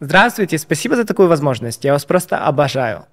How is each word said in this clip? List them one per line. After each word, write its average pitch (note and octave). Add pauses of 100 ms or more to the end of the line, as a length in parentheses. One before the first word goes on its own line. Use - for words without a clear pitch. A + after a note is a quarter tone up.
«Здравствуйте, F#3
спасибо G3+
за A#3+
такую G3
возможность. C3+
Я C#3
вас C#3+
просто -
обожаю. C3